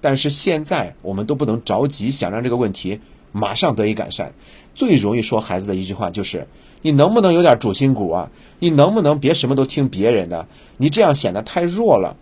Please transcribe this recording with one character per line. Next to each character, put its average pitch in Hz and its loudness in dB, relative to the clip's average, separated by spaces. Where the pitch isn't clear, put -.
但 139 0
是 143 0
现 156 0
在 135 -4
我 95 -8
们 98 -4
都 147 -2
不 143 -2
能 117 -2
着 113 0
急 160 -4
想 92 -2
让 113 -6
这 123 -4
个 120 -2
问 113 0
题 95 -8
马 104 -4
上 147 0
得 107 0
以 110 0
改 - -8
善。 - -8
最 220 2
容 104 2
易 117 0
说 113 -2
孩 95 -6
子 98 -8
的 95 -4
一 92 -6
句 95 -8
话 92 -6
就 98 -6
是 87 -8
，“你 160 0
能 151 4
不 240 6
能 185 4
有 170 4
点 151 6
主 107 -2
心 135 2
骨 101 -2
啊？ 85 -4
你 170 0
能 156 4
不 220 0
能 151 2
别 143 2
什 131 0
么 135 0
都 135 2
听 131 -2
别 104 0
人 95 0
的？ 82 -8
你 143 2
这 180 -2
样 165 4
显 95 -2
得 101 -4
太 175 -4
弱 180 2
了。” 92 -2